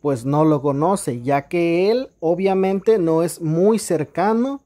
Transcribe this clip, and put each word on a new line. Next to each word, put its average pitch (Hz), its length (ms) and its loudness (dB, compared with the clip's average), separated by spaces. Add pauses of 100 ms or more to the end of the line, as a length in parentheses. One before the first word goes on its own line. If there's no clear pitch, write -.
pues, 131 240 -4
no 147 180 2
lo 151 160 2
conoce, 143 600 -2
ya 139 260 -2
que 175 420 0
él 254 200 -2 (100)
obviamente 190 800 0
no 165 240 2
es 170 180 -4
muy 175 380 2
cercano 214 880 -2